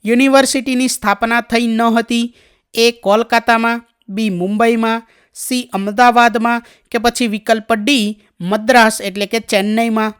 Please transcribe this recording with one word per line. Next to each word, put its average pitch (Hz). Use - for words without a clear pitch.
યુનિવર્સિટીની 262
સ્થાપના 226
થઈ 233
ન 226
હતી? 233
એ 226
કોલકાતામાં, 226
બી 214
મુંબઈમાં, 226
સી 247
અમદાવાદમાં 233
કે 240
પછી 233
વિકલ્પ 214
ડી 220
મદ્રાસ 220
એટલે 202
કે 226
ચેન્નઈમાં. 220